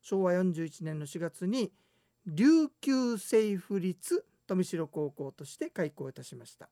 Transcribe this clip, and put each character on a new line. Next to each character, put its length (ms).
昭 220
和 80
四 200
十 120
一 200
年 140
の 80
四 140
月 260
に、 260
琉 420
球 320
政 520
府 140
立 480
富 160
城 240
高 240
校 180
と 140
し 120
て 140
開 220
校 160
い 40
た 120
し 100
ま 120
し 120
た。 140